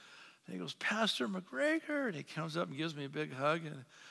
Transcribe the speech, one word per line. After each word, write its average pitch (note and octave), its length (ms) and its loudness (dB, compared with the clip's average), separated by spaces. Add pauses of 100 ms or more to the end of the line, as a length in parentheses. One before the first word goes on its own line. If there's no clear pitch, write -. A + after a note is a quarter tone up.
(460)
And - 80 -6
he - 60 -4
goes, - 140 -4
"Pastor A3 540 2
McGregor." C#4 800 2
And G3 80 0
he C#3 80 -4
comes D#3 340 -4
up F3 120 0
and C#3 80 -6
gives D#3 200 -2
me C#3+ 80 -4
a C3+ 40 -4
big D3 260 -2
hug. D3+ 320 4
And, C#3+ 180 -8 (260)